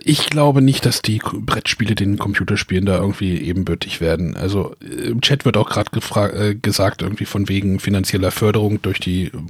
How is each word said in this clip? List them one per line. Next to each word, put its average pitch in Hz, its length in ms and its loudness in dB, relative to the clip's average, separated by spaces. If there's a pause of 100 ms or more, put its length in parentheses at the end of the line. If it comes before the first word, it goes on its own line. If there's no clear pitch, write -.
ich - 240 2
glaube 143 340 4
nicht, 135 240 6
dass 127 160 0
die 110 180 0
K-, - 200 -4
Brettspiele 110 560 -2
den 101 220 2
Computerspielen 98 680 0
da 95 120 4
irgendwie 92 440 0
ebenbürtig 87 600 -2
werden. 82 340 0
Also, 95 460 -2
äh, - 280 -8
im 117 120 -2
Chat - 240 -2
wird 110 120 2
auch 107 120 0
grad - 220 -2
gefra-, 107 420 -2
äh, 104 220 0
gesagt, 101 460 0
irgendwie 107 240 -4
von 101 240 -2
wegen 98 300 0
finanzieller 95 520 0
Förderung 104 500 2
durch 95 180 -2
die 92 320 0 (180)